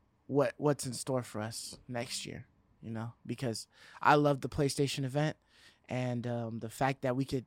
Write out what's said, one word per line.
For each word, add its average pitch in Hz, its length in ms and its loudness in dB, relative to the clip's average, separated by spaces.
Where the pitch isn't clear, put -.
what, 131 300 2
what's 143 280 0
in 127 80 -4
store 127 300 -2
for - 180 -8
us - 360 -8
next 123 360 -6
year, - 200 -10
you 113 100 -10
know, 113 220 -6
because 120 420 -4
I 143 140 8
love 147 240 6
the 135 100 -4
PlayStation 139 540 0
event. 147 320 0
And, 123 360 -2
um, 117 340 -4
the 113 100 -8
fact 135 320 0
that 123 160 2
we 135 80 2
could 131 220 -2